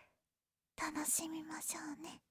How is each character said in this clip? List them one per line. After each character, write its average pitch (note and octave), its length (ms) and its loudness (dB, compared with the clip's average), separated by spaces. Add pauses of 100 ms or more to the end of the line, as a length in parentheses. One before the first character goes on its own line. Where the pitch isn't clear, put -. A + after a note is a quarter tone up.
(960)
楽 D4+ 160 2
し E4 180 4
み D#4+ 160 -2
ま D#4 160 -6
し - 160 -2
ょ - 60 -4
う D4+ 180 -4
ね。 E4 300 -10